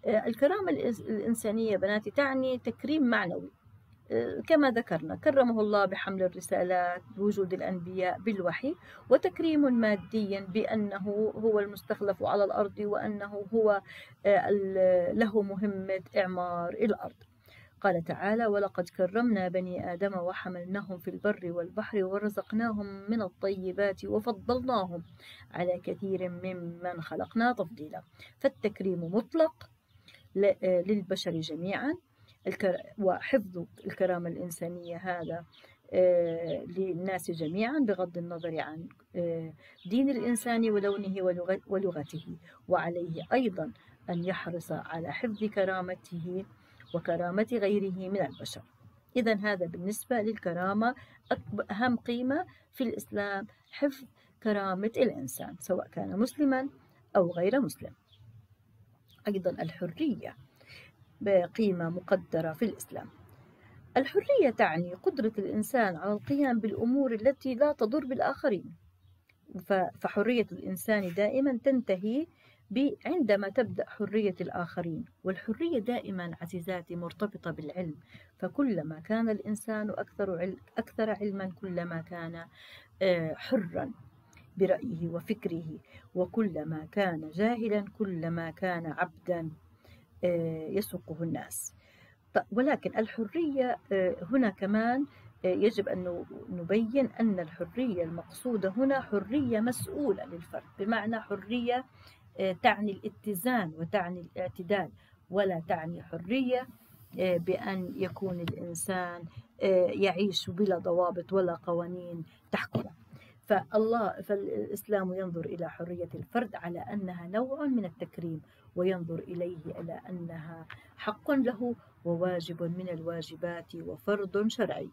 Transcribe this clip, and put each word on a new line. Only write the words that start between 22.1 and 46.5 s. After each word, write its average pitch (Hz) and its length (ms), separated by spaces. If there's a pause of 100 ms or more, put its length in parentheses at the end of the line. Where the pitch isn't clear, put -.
من 226 120
الطيبات 190 840
وفضلناهم 214 1000 (480)
على 180 340
كثير 185 440
ممن 175 720
خلقنا 226 500
تفضيلا". 170 500 (380)
فالتكريم 196 640
مطلق 254 680 (640)
ل-، 196 100 (200)
آه، 180 180
للبشر 190 480 (100)
جميعًا. 175 540 (520)
الكر-، 185 360 (160)
وحفظ 185 680 (220)
الكرامة 175 420
الإنسانية 170 680
هذا، 170 480 (480)
آه، 170 720 (140)
للناس 185 520
جميعًا 185 480
بغض 180 400
النظر 170 420
عن، 160 280 (280)
آه، 165 360 (340)
دين 262 240
الإنسان 233 600
ولونه 196 520
ولغ-، 180 440
ولغته، 170 720 (320)
وعليه 170 540 (100)
أيضًا 220 400 (380)
أن 175 140
يحرص 175 480
على 160 400
حفظ 214 320
كرامته 185 1000 (500)